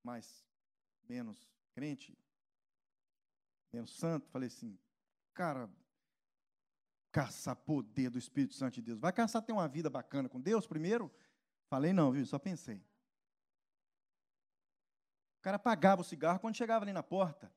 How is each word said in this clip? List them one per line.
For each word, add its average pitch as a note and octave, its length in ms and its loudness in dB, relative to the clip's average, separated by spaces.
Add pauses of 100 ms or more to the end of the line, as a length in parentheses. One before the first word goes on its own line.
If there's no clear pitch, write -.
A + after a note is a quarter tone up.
mais, A#2+ 420 -14 (600)
menos A#3 420 -10 (220)
crente, - 460 -8 (1500)
menos A#2 240 -10
santo, E3 320 -4
falei C3 200 -6
assim: G#2+ 280 -14 (560)
"Cara, C3 380 -4 (1400)
caçar C3+ 440 -2
poder B2+ 540 -2
do B2 80 -6
Espírito - 360 -2
Santo C3 200 -6
de A#2 80 -8
Deus. A2+ 160 -8
Vai E3 140 0
caçar A3+ 280 0
ter A3+ 120 -8
uma F#3 160 0
vida C#3+ 200 -4
bacana C3 400 -4
com B2+ 120 -8
Deus G3+ 260 2
primeiro?" E3+ 440 -2 (600)
Falei D3 220 4
não, D#3 180 8
viu? C3 160 2
Só C#3 140 -4
pensei. C#3 380 -6 (2500)
O - 40 -20
cara G3 140 0
apagava G3 440 6
o - 40 -4
cigarro E3 360 0
quando A3+ 160 -4
chegava A3+ 280 2
ali G3+ 80 -4
na E3+ 120 -4
porta. E3+ 520 0